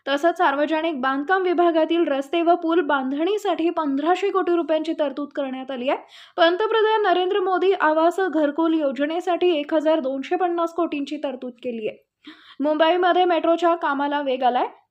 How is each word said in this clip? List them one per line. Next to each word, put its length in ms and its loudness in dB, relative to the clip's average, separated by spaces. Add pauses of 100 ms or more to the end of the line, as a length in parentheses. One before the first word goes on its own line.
तसंच 300 0
सार्वजनिक 640 0
बांधकाम 400 0
विभागातील 680 2
रस्ते 340 -2
व 140 4
पूल 260 0
बांधणीसाठी 880 -2
पंधराशे 600 0
कोटी 260 0
रुपयांची 380 -2
तरतूद 420 -4
करण्यात 360 -8
आली 180 -6
आहे. 80 -2 (400)
पंतप्रधान 640 2
नरेंद्र 380 2
मोदी 320 2
आवास 480 2
घरकुल 540 0
योजनेसाठी 840 0
एक 140 -4
हजार 260 2
दोनशे 360 -4
पन्नास 380 -2
कोटींची 440 -4
तरतूद 340 -8 (120)
केली 240 -6
आहे. 180 -10 (540)
मुंबईमध्ये 680 2
मेट्रोच्या 500 2
कामाला 460 -2
वेग 220 -2
आलाय. 240 2 (240)